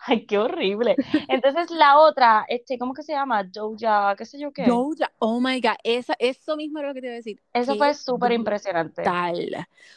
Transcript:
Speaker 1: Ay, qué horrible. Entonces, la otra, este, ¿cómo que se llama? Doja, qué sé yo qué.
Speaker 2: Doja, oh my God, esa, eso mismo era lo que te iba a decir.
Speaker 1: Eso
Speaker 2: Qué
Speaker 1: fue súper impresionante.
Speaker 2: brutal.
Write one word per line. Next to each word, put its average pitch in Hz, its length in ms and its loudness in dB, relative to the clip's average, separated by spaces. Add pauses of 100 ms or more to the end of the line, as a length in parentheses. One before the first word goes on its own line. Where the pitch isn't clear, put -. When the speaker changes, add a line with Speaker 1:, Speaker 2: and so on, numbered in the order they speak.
Speaker 1:
Ay, 233 200 -2
qué 202 120 0
horrible. 214 580 0 (320)
Entonces, 277 420 0
la 294 280 6
otra, 262 500 6
este, 247 300 -6
¿cómo 254 160 -6
que 302 80 -12
se 311 100 -8
llama? 262 320 -2
Doja, 208 720 -2
qué 226 80 -12
sé 277 140 -18
yo 285 140 -8
qué. - 140 -2
Speaker 2:
Doja, 262 520 0
oh 226 220 0
my 254 200 0
God, 220 240 0
esa, 240 340 -2
eso 269 380 -2
mismo 302 220 -8
era 285 100 -6
lo 285 60 -8
que 254 60 -12
te 254 80 -12
iba 240 60 -10
a - 20 -12
decir. 226 240 -12 (120)
Speaker 1:
Eso 247 200 0
Speaker 2:
Qué 214 60 0
Speaker 1:
fue 294 160 2
súper 247 380 -2
impresionante. 202 680 -2
Speaker 2:
brutal. 175 680 -4 (280)